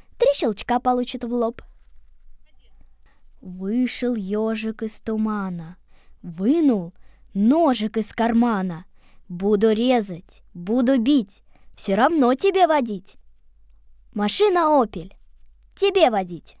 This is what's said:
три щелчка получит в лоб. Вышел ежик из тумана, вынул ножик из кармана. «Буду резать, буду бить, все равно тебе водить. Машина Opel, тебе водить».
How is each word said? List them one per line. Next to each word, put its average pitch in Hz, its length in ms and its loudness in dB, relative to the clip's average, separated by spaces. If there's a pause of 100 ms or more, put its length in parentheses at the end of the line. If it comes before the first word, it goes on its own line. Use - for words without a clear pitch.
(180)
три 494 160 4
щелчка 240 460 -2
получит 247 460 -2
в 233 80 -6
лоб. 233 280 -4 (1800)
Вышел 233 760 -4
ежик 220 680 -4
из 220 180 -10
тумана, 202 760 -6 (460)
вынул 196 680 0 (400)
ножик 233 640 2
из 214 160 -4
кармана. 220 720 0 (420)
«Буду 196 440 2
резать, 220 680 -2 (120)
буду 233 440 0
бить, 240 460 0 (320)
все - 200 -2
равно 262 400 4
тебе 370 320 2
водить. 233 500 -2 (960)
Машина 311 680 2
Opel, 190 300 -4 (640)
тебе 370 340 4
водить». 180 520 -6